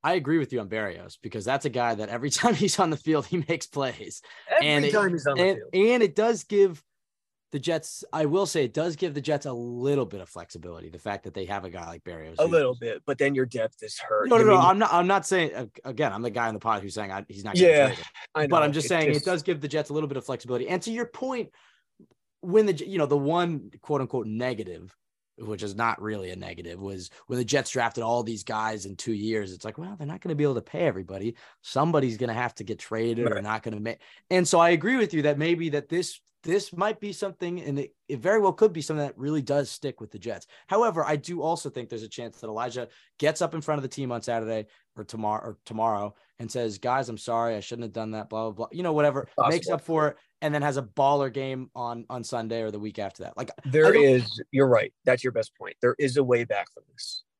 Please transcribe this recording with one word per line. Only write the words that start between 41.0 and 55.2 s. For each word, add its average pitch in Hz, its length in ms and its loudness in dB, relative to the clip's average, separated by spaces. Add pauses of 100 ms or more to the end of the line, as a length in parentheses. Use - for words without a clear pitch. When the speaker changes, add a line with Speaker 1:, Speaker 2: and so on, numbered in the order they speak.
Speaker 1:
I 151 120 0
do 170 260 -8
also 160 280 -4
think 120 180 -10
there's 113 160 -10
a 110 40 -16
chance 117 320 -12
that 117 60 -14
Elijah 117 420 -6 (300)
gets 156 240 0
up 156 120 -2
in 160 60 -4
front 147 200 -2
of - 20 -8
the 131 60 -8
team 131 240 -6
on 117 100 -6
Saturday 110 460 -4 (280)
or 107 60 -14
tomorrow, 107 420 -4
or 110 220 -12
tomorrow 110 480 -2 (240)
and 117 100 -12
says, 113 300 -4
"Guys, 123 300 -2
I'm 110 100 -10
sorry, 117 380 -2
I 104 40 -6
shouldn't 120 240 -10
have 104 80 -10
done 110 200 -8
that, 107 180 -10
blah, 110 140 -6
blah, 110 80 -6
blah." 107 180 -8
You 180 140 -8
know, 170 80 0
whatever, 147 440 2
Speaker 2:
Possible. - 200 4
Speaker 1:
makes 170 120 -2
up - 120 0
for 156 280 2
it, 143 80 -4 (240)
and 151 140 0
then 147 80 0
has 143 140 0
a 139 60 -2
baller 139 500 2
game 131 420 -6
on, 120 360 -8
on 123 120 -8
Sunday 113 400 -4
or 110 80 -4
the 104 80 -8
week 107 220 -8
after 95 240 -8
that. - 120 -12
Like, 131 140 -8 (140)
Speaker 2:
There 151 220 6
Speaker 1:
I 160 40 10
don't 147 140 8
Speaker 2:
is, 127 360 4 (120)
you're 135 160 4
right. 107 240 4 (120)
That's 127 200 2